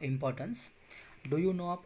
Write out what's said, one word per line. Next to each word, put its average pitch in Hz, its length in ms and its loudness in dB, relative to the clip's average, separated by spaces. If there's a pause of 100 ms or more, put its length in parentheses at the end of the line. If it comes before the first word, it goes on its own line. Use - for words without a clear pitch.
importance. 139 720 0 (580)
Do 147 80 4
you 185 160 6
know 175 160 -2
of 175 160 -2